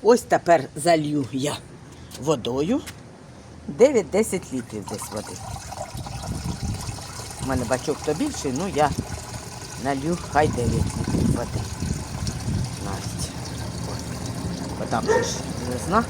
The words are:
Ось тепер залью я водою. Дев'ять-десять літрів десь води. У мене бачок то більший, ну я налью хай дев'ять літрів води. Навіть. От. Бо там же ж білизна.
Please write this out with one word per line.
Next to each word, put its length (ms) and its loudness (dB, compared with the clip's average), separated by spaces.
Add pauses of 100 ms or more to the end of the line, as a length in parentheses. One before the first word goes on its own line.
Ось 200 8
тепер 540 6
залью 560 4
я 240 0 (640)
водою. 580 2 (880)
Дев'ять-десять 840 4
літрів 380 -6
десь 220 -6
води. 240 -8 (2000)
У 60 -2
мене 160 2
бачок 400 0
то 100 2
більший, 440 0
ну 160 0
я 160 6 (920)
налью 340 0 (140)
хай 160 6
дев'ять 260 2
літрів 640 2
води. 240 -2 (1200)
Навіть. 460 -4 (580)
От. 100 -6 (800)
Бо 60 -2
там 200 0
же 180 4
ж 80 0 (340)
білизна. 460 2